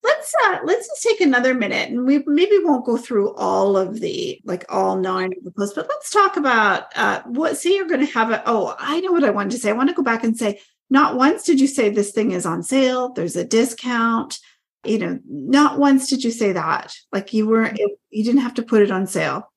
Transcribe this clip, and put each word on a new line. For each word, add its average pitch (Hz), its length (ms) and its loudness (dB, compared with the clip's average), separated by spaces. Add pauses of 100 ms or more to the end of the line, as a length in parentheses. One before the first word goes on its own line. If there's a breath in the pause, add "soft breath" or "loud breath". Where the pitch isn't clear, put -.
Let's, 605 280 -2 (140)
uh, 370 180 0
let's 392 240 -2
just - 140 -12
take 427 200 0
another 254 340 4
minute, 202 340 -4
and 247 160 -2
we 277 220 4
maybe 370 320 4
won't 294 260 0
go 233 120 0
through 214 360 -2
all 190 420 0
of 190 240 0
the, - 460 -6
like, 180 240 -6
all 190 260 0
nine 185 420 -2
of - 60 -20
the 180 80 -14
posts, 202 240 -6
but - 140 -6
let's 605 220 -8
talk 403 260 2
about, 233 480 2 (100)
uh, 208 280 -2
what, 285 340 -4
say 349 180 0
you're 381 120 -2
gonna 294 180 2
have 233 240 0
a, - 160 -2
oh, 214 320 0
I 311 240 -4
know 370 100 -2
what 330 120 4
I 214 80 4
wanted 196 200 -2
to 247 80 -4
say. 208 120 0
I - 20 2
wanna 269 200 2
go 349 100 -2
back 226 200 0
and 226 140 0
say, 208 240 -4 (280 loud breath)
not 269 280 4
once 285 260 2
did 294 160 4
you 269 80 4
say, 233 220 2
"This 202 220 0
thing 202 200 0
is 180 140 -4
on 170 180 -4
sale, 254 460 0
there's 180 260 -6
a 175 80 -4
discount." 233 960 0 (460 soft breath)
You 214 140 0
know, 170 280 -4
not 277 520 0
once 277 280 4
did 262 160 -2
you 233 80 0
say 220 220 0
that. 160 420 -4 (160)
Like, 196 220 -6
you 214 140 0
weren't, 220 320 0
it, 202 200 -2 (120)
you 214 120 -4
didn't 247 180 4
have 254 120 -4
to 233 100 -4
put 214 200 4
it 196 80 2
on 190 160 -2
sale 160 500 -4